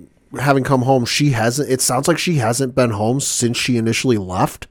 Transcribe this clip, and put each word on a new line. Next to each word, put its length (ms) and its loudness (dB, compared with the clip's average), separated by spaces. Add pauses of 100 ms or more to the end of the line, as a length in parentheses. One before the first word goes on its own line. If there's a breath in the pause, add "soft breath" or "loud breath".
(400)
having 240 2
come 200 2
home, 220 2
she 260 2
hasn't, 380 0
it 120 0
sounds 260 -2
like 100 2
she 180 -2
hasn't 400 0
been 160 2
home 280 0
since 380 -2
she 200 0
initially 400 0
left, 540 -4